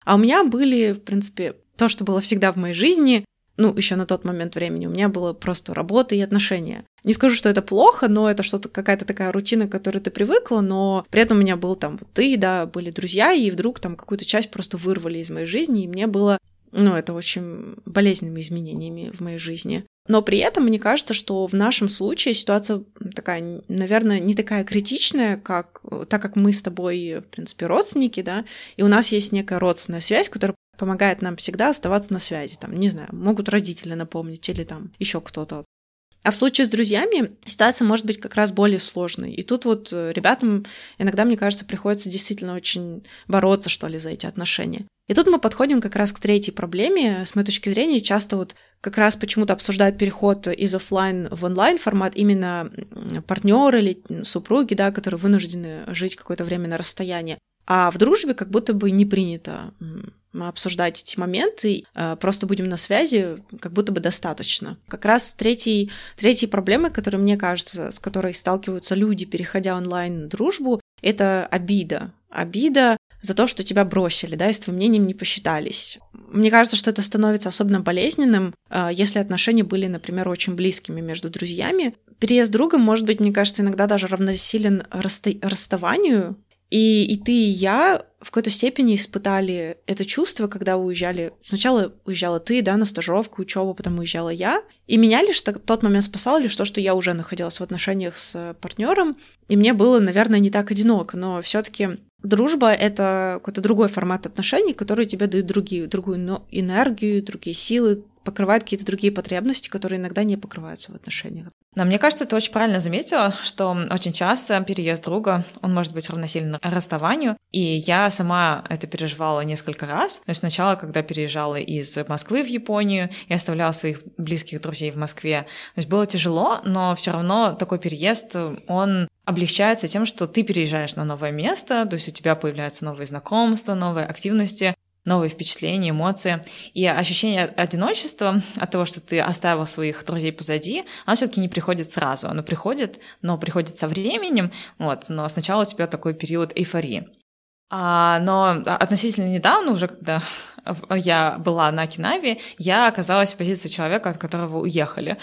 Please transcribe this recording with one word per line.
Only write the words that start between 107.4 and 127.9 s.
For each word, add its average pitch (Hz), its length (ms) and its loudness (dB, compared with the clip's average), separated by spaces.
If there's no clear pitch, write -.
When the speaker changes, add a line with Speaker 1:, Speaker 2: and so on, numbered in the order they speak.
Speaker 1:
силы, 220 480 2
покрывает 202 360 2
какие-то 202 220 -6
другие 202 280 0
потребности, 196 560 -4
которые 190 300 -6
иногда 185 260 -2
не 202 100 2
покрываются 165 560 -14
в - 40 -20
отношениях. - 520 -12
Speaker 2:
Но 185 100 0
мне 190 120 4
кажется, 294 280 2
ты 226 100 -4
очень 220 160 -2
правильно 214 300 2
заметила, 202 520 0
что 185 340 -2
очень 180 220 -2
часто 202 500 0
переезд 170 440 -4
друга, 185 400 0
он 180 120 0
может 170 200 -2
быть 160 160 -6
равносилен 160 520 -4
расставанию, 180 760 -2
и 185 100 0
я 175 500 2
сама 175 580 0
это 160 160 -4
переживала 156 560 -4
несколько 151 440 -6
раз. 190 400 -2
То - 60 -8
есть 170 100 -2
сначала, 185 340 2
когда 156 280 -4
переезжала 151 520 -4
из 143 400 -4
Москвы 151 340 0
в 247 40 -4
Японию, 208 640 0
я 175 80 0
оставляла 165 340 0
своих 156 300 -4
близких 156 420 -6
друзей 151 320 -6
в 143 60 -8
Москве. 151 460 -4
То - 20 -6
есть 156 100 -4
было 202 180 2
тяжело, 175 600 0
но 185 300 2
все 170 180 -2
равно 180 400 2
такой 180 260 -2
переезд, 175 560 -2